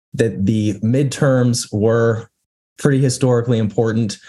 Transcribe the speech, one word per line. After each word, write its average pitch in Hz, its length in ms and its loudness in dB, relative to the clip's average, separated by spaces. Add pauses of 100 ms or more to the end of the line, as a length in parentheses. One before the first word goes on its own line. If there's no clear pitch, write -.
(140)
that 98 320 -2
the 107 340 0
midterms 127 920 0
were 113 560 0 (500)
pretty 139 220 0
historically 123 580 0
important, 110 580 -2 (120)